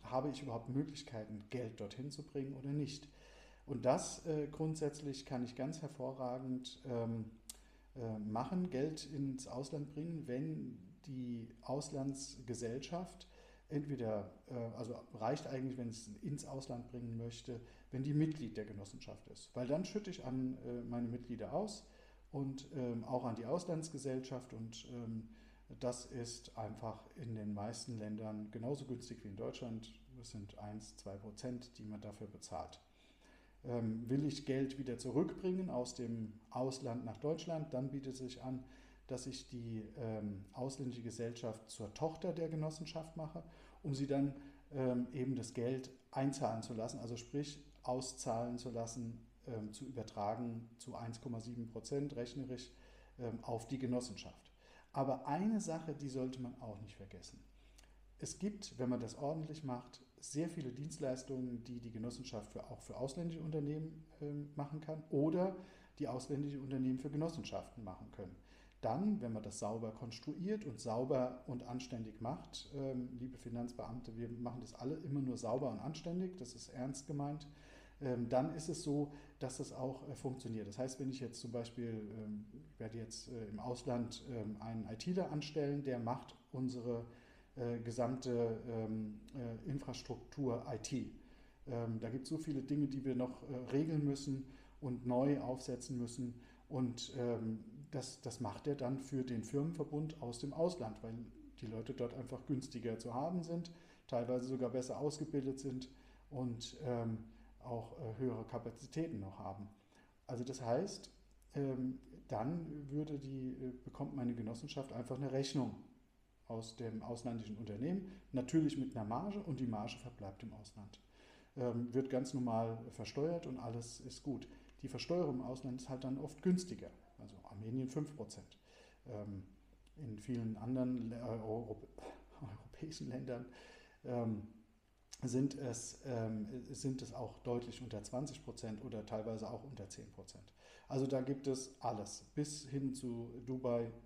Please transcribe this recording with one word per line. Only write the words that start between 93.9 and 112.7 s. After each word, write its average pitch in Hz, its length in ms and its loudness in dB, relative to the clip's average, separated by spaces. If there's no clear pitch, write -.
müssen 135 400 2
und 123 260 0
neu 135 340 8
aufsetzen 127 580 -2
müssen. 120 360 0
Und, 123 500 2
ähm, 110 460 2
das, - 320 -4
das 117 180 -4
macht 107 260 -2
er 143 80 6
dann 131 240 2
für 135 240 0
den 123 200 2
Firmenverbund 151 800 2
aus 120 160 -2
dem 143 160 -2
Ausland, 156 480 4
weil 113 120 -4
die 123 60 -4
Leute 113 260 -2
dort 120 220 0
einfach 120 320 -6
günstiger 117 520 0
zu 120 160 -4
haben 165 280 2
sind, 165 280 0
teilweise 123 420 4
sogar 127 220 2
besser 127 280 2
ausgebildet 143 640 2
sind 127 300 -2
und, 123 540 0
ähm, 117 340 2
auch, 117 360 -2
äh, 110 200 -4
höhere 117 260 2
Kapazitäten 120 760 -2
noch 98 180 -6
haben. 98 300 -4
Also 120 160 -2
das 127 200 -2
heißt, 131 480 2
ähm, 131 440 2
dann 156 400 2